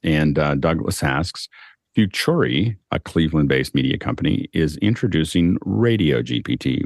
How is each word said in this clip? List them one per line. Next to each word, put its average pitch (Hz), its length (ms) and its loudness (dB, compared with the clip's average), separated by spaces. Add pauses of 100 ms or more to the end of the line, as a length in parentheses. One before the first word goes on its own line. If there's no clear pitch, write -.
and, 76 360 2
uh, 73 180 2
Douglas 80 460 -2
asks, 73 460 -4 (480)
"Futuri, 110 800 0 (140)
a - 80 -2
Cleveland-based 73 760 0
media 67 240 0
company, - 560 -2
is 78 260 0
introducing 90 840 2
Radio 101 580 2
G 60 200 -4
P - 140 -4
T, 67 280 -2